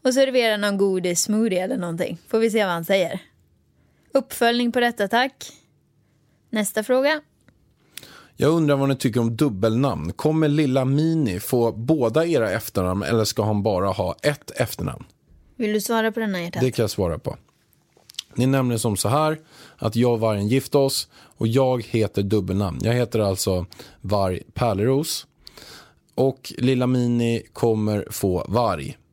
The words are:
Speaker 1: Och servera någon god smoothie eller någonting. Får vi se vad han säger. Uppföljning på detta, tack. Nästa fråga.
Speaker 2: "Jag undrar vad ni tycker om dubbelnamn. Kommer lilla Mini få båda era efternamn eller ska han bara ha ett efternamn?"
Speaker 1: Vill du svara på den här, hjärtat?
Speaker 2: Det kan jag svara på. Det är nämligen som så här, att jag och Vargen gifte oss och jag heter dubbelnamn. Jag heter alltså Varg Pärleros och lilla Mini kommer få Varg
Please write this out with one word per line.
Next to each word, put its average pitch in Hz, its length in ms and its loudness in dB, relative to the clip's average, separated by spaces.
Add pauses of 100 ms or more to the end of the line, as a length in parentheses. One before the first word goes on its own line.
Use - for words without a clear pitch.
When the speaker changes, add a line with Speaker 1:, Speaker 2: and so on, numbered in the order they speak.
Speaker 1:
Och 254 100 2
servera 247 440 4
någon 202 200 0
god 185 400 0
smoothie 208 460 0
eller 247 140 -4
någonting. 170 400 -4 (100)
Får 226 120 0
vi 226 120 2
se 214 140 2
vad 180 80 -2
han 170 120 -4
säger. 185 340 0 (960)
Uppföljning 240 580 0
på 247 80 0
detta, 233 280 0
tack. 247 440 -2 (960)
Nästa 214 340 -2
fråga. 277 380 0 (1160)
Speaker 2:
"Jag 151 160 2
undrar 151 220 4
vad 139 140 2
ni 135 60 2
tycker 123 240 0
om 117 160 0
dubbelnamn. 110 760 0
Kommer 156 340 2
lilla 139 380 2
Mini 143 540 0
få 117 320 2
båda 127 540 2
era 123 260 2
efternamn 95 520 -2
eller 110 200 2
ska 104 200 -2
han 104 200 0
bara 98 260 0
ha 92 340 -2
ett - 320 -2
efternamn?" - 480 -4 (540)
Speaker 1:
Vill 214 160 -2
du 214 80 0
svara 220 300 0
på 226 80 -6
den 208 160 -4
här, 175 60 -4
hjärtat? 170 200 -4
Speaker 2:
Det 127 100 2
kan 117 120 0
jag 101 60 0
svara 85 300 -2
på. - 180 -10 (1000)
Det 120 80 0
är 131 40 2
nämligen 127 320 2
som 107 180 0
så 110 120 -2
här, 156 300 0 (380)
att 113 180 -2
jag 120 180 4
och 110 60 -2
Vargen 104 280 0
gifte 131 300 0
oss 135 320 0 (280)
och 113 100 0
jag 127 360 2
heter 101 400 0
dubbelnamn. 95 600 -2
Jag 113 100 2
heter 120 260 0
alltså 95 460 0 (360)
Varg 95 400 0 (120)
Pärleros 123 760 -2 (880)
och - 420 -2
lilla 123 300 2
Mini 120 560 0 (100)
kommer 107 580 0
få 90 360 -2
Varg 92 500 -2 (160)